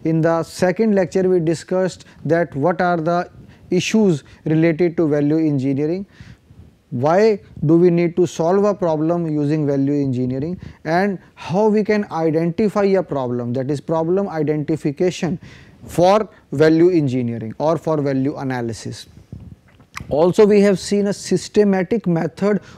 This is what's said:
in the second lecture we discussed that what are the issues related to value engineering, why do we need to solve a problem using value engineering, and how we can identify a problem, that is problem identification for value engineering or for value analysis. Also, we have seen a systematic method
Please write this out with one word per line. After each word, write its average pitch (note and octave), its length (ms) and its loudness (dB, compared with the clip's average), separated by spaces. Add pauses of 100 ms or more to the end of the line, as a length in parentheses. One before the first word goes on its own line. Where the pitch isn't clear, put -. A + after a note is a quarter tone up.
in D#3+ 160 0
the E3 240 0
second F#3 500 0
lecture F#3+ 340 0
we F#3 120 2
discussed E3+ 640 -4 (200)
that E3 300 0
what D#3+ 260 0
are F3 180 0
the E3+ 300 -2 (420)
issues F#3 520 2 (220)
related D#3+ 540 0
to E3 100 2
value D3 300 0
engineering, D3+ 680 -2 (840)
why F3+ 500 2 (260)
do D#3+ 100 6
we F3 140 6
need E3+ 260 0
to F3+ 100 2
solve F3+ 360 0
a G#3 120 2
problem E3 540 -2
using D3+ 380 0
value C#3 280 0
engineering, C3+ 680 -4 (240)
and F3+ 340 -2 (160)
how G3 320 -2
we G#3+ 160 2
can G#3 300 0
identify E3+ 720 0
a F#3+ 180 2
problem, B2 500 -4
that C3 160 -4
is C#3+ 120 -2
problem E3 480 -2
identification D#3 1120 -2 (460)
for F#3+ 420 2 (240)
value D#3+ 380 6
engineering A#2+ 680 -2
or D#3+ 200 0
for D#3 240 -2
value C#3 340 -2
analysis. A#2+ 680 -8 (1040)
Also, E3+ 340 4
we G3+ 160 4
have G3+ 180 4
seen G3+ 280 -2
a G3+ 60 -2
systematic G3 920 0
method F3 540 -2 (160)